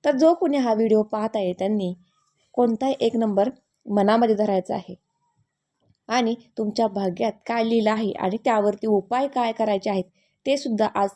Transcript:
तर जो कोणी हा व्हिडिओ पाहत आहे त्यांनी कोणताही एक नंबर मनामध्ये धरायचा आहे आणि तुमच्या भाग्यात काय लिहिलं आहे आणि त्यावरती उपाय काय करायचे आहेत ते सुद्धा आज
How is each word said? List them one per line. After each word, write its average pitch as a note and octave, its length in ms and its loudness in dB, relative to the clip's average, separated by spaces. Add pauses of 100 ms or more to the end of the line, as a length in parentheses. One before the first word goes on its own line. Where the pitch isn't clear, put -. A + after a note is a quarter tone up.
तर D4 120 2
जो D#4+ 180 6
कोणी D#4 220 0
हा B3 180 2
व्हिडिओ G#3+ 280 2
पाहत G#3+ 340 -4
आहे F#3 160 -2
त्यांनी F#3+ 400 -2 (600)
कोणताही B3 480 0
एक A#3 160 0
नंबर G#3 320 2 (380)
मनामध्ये G#3+ 480 2
धरायचा G3 400 -2
आहे - 200 -10 (1120)
आणि A#3 260 0 (240)
तुमच्या A3 280 0
भाग्यात G3 460 -2 (140)
काय A#3 180 -2
लिहिलं A3+ 260 2
आहे G#3+ 220 -2
आणि F#3+ 320 -2
त्यावरती G#3 420 2
उपाय A3 420 0
काय A#3+ 240 -2
करायचे G#3+ 380 -2
आहेत F#3+ 140 -2 (420)
ते C#4 100 2
सुद्धा A3 380 -2
आज G3+ 220 0